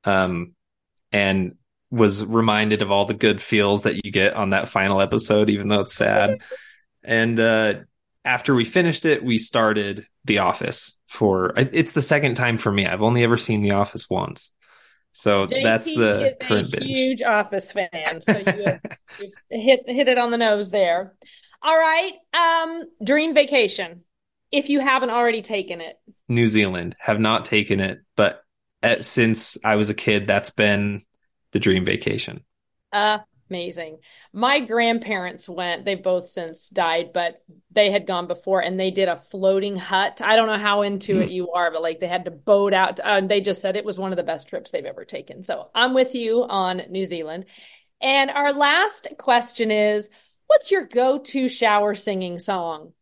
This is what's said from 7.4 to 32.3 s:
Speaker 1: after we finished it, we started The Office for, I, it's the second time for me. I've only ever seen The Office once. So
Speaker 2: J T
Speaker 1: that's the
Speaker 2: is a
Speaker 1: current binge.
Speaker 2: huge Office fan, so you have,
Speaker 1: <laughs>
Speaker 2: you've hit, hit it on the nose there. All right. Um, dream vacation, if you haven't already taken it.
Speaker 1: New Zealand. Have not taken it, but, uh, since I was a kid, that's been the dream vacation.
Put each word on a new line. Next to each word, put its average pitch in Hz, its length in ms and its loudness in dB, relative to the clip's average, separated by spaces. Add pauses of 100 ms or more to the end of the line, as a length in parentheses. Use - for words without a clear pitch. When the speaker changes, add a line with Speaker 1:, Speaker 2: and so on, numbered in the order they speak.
Speaker 1:
after 131 320 0
we 117 100 2
finished 170 400 0
it, 151 180 2
we 117 140 0
started 107 680 0 (160)
The 104 160 0
Office - 580 -4 (100)
for, 92 480 0
I, 131 160 2
it's 160 200 0
the 156 100 0
second 143 320 0
time 120 240 0
for 107 140 -2
me. 98 160 0
I've 92 160 -2
only 120 200 4
ever 117 140 2
seen 110 240 -2
The 101 120 2
Office - 360 -2
once. - 420 -6 (600)
So 101 340 2
Speaker 2:
J 87 120 -4
T 107 60 -2
Speaker 1:
that's 113 300 2
the 107 320 2
Speaker 2:
is - 160 0
a - 60 -10
Speaker 1:
current 208 240 0
binge. - 120 -4
Speaker 2:
huge 262 380 -2
Office 208 500 -2
fan, 165 520 -6
so 220 160 2
you 202 260 -2
have, - 140 -2 (220)
Speaker 1:
<laughs> - 180 -20
Speaker 2:
you've 196 140 -16 (180)
hit, 233 360 2
hit 247 200 0
it 247 100 4
on 240 140 0
the 233 80 -2
nose 208 320 0
there. 185 420 0 (480)
All 320 160 4
right. 330 360 2 (200)
Um, 330 520 0 (180)
dream 302 320 2
vacation, 214 680 0 (500)
if 285 180 0
you 285 100 2
haven't 262 320 2
already 233 320 0
taken 190 380 -6
it. 160 180 -16 (280)
Speaker 1:
New 117 200 4
Zealand. 92 500 0
Have 107 220 0
not 110 260 2
taken 101 360 0
it, 95 180 -4 (160)
but, - 260 2 (400)
uh, 113 220 0
since - 600 0
I 110 120 2
was 107 160 0
a - 20 -2
kid, 104 320 -2
that's 101 240 0
been 101 540 0 (480)
the - 80 0
dream 92 260 2
vacation. - 580 -4 (480)